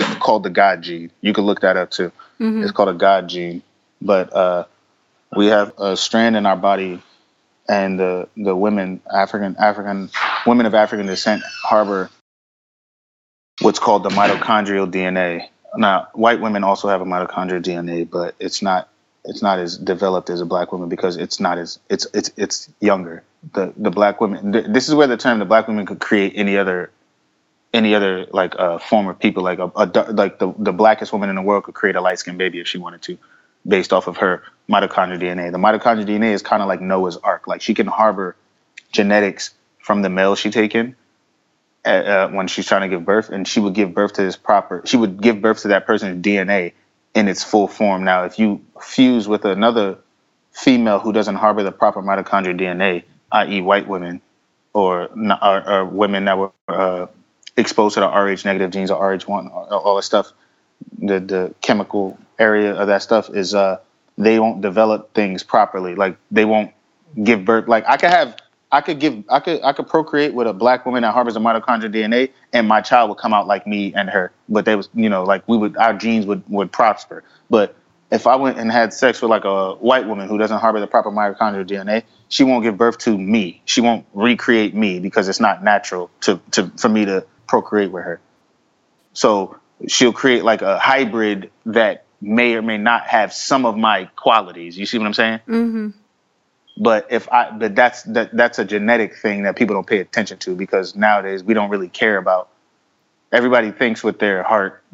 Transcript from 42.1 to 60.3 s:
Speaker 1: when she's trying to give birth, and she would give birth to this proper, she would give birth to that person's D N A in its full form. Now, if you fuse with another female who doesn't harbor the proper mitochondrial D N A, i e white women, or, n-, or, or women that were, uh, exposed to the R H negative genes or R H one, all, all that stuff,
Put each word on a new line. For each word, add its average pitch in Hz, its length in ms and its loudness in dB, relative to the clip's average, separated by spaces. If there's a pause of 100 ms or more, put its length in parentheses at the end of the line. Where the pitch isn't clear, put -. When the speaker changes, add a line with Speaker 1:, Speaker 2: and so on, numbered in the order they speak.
Speaker 1:
when 92 180 -4
she's - 180 -6
trying 98 160 2
to 95 60 -2
give 87 160 -4
birth, 107 260 0
and 95 160 -6
she - 140 0
would 98 140 0
give 95 200 0
birth 101 200 0
to 101 80 -2
this 92 140 -2
proper, 95 480 0
she - 120 2
would 101 260 0
give 110 180 4
birth 110 220 0
to 104 60 -4
that 98 180 2
person's 101 360 -2
D 101 160 0
N 95 120 -2
A 90 220 -2 (420)
in 107 140 2
its 90 160 -4
full 101 240 2
form. 95 360 -2
Now, 92 200 2
if - 140 -8
you 107 220 0 (200)
fuse 123 480 2
with 104 160 0
another 101 540 2 (540)
female 117 460 4
who 110 140 -2
doesn't 101 240 0
harbor 107 260 2
the 95 100 -4
proper 104 300 0
mitochondrial 95 540 -2
D 95 100 -2
N 90 140 -6
A, 90 240 0 (280)
i 107 140 2
e 98 140 -4
white 98 260 2
women, 90 360 -8 (500)
or, 92 400 0
n-, 107 200 -2
or, 98 360 2
or 98 160 2
women 98 400 -2
that 95 140 0
were, 95 140 -4 (160)
uh, 90 380 -2 (500)
exposed 104 380 2
to 107 60 0
the 98 60 4
R 101 220 2
H 95 160 -4
negative 95 260 -2
genes 95 200 -4
or 85 80 0
R 98 160 0
H 90 120 -8
one, 98 220 -6
all, 90 180 -12
all 98 300 0
that 98 60 -2
stuff, - 300 -2 (640)